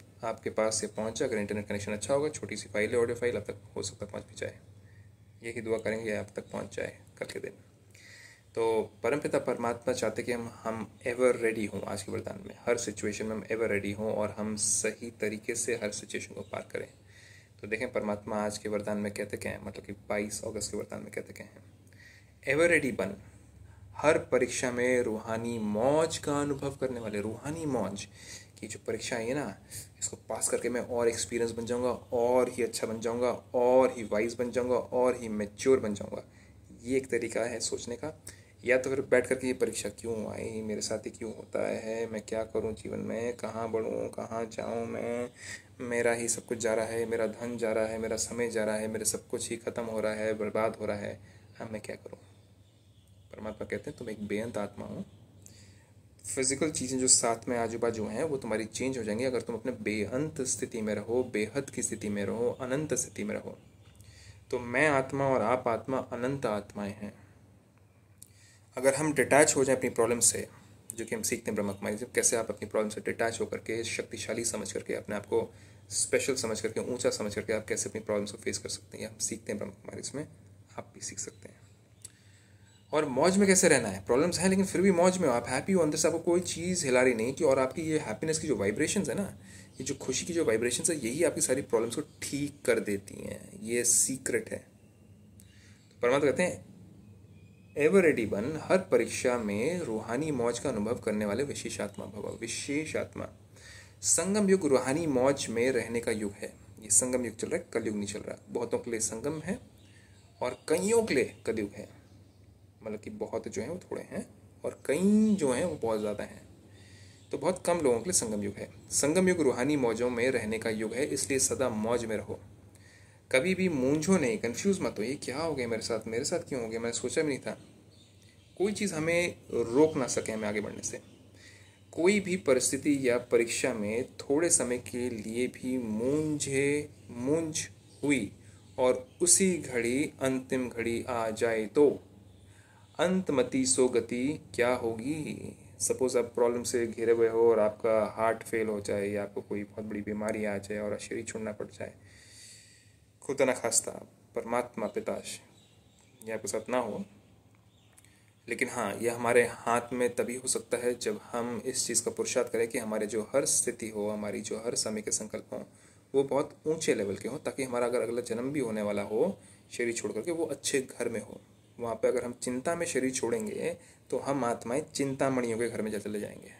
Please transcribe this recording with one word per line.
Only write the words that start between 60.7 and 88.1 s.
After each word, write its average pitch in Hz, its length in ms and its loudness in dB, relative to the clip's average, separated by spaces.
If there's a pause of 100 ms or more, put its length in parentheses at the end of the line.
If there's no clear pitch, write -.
में 107 140 0
रहो, 113 280 0
बेहद 110 460 -2
की 120 140 -6
स्थिति 104 260 -4
में 101 160 -2
रहो, 110 240 0 (120)
अनंत 135 320 -2
स्थिति - 300 -4
में 104 120 -4
रहो। - 220 -8 (920)
तो 127 80 -2
मैं 123 300 2
आत्मा 139 380 2
और 131 140 4
आप 123 260 2
आत्मा 120 300 0 (160)
अनंत 131 320 -2
आत्माएं 104 480 -4
हैं। 101 200 -12 (1600)
अगर 135 180 4
हम 151 180 2
डिटैच 139 420 6
हो 139 80 4
जाएं 131 140 4
अपनी 123 120 0
प्रॉब्लम 117 300 2
से, 110 260 2 (500)
जो 113 100 -6
कि 117 100 -6
हम 110 60 -6
सीखते - 300 -2
हैं 107 40 -2
ब्रह्मा 101 180 -2
कुमारी 104 240 -6
से, 120 80 -8 (100)
कैसे 117 200 4
आप 113 140 -2
अपनी 107 180 -6
प्रॉब्लम 110 220 0
से 107 120 -8
डिटैच 113 400 -2
होकर 104 160 -4
के, 113 260 -4
शक्तिशाली 117 640 -6
समझ 104 260 -4
करके, - 220 -4
अपने 107 220 -6
आप 104 100 -6
को 113 160 2 (480)
स्पेशल - 460 0
समझ 110 260 -2
करके, 113 180 -2 (140)
ऊंचा 120 160 2
समझ 107 260 -4
करके 107 180 -2
आप 107 140 -2
कैसे 104 220 -2
अपनी 110 120 -8
प्रॉब्लम्स 104 300 -2
को - 60 -12
फेस 104 200 -6
कर - 120 -8
सकते - 280 -10
हैं, 107 100 -6
हम 110 120 -14
सीखते - 320 -4
हैं 104 80 -2
ब्रह्मा 101 160 -8
कुमारी - 260 -14 (140)
में, 151 120 -6 (500)
आप - 180 -14
भी - 60 -16
सीख - 180 -12
सकते - 300 -10
हैं। - 80 -20 (1400)
और 151 160 4
मौज 156 280 4
में 202 100 8
कैसे 185 220 8
रहना 127 180 6
है, 95 180 -4
प्रॉब्लम्स 151 340 4
हैं 185 100 6
लेकिन 190 160 4
फिर 175 160 0
भी 196 100 8
मौज 180 260 6
में 180 100 4
हो, 123 60 6
आप 120 160 0
हैप्पी 143 240 0
हो, 180 80 6
अंदर 156 160 2
से 160 100 4
आपको 160 140 2
कोई 175 180 4
चीज़ 170 460 -2
हिला 127 160 8
रही 127 120 8
नहीं 113 200 0
कि, 165 100 -2
और 135 160 6
आपकी 131 220 0
ये 156 180 2
हैप्पीनेस 151 400 -2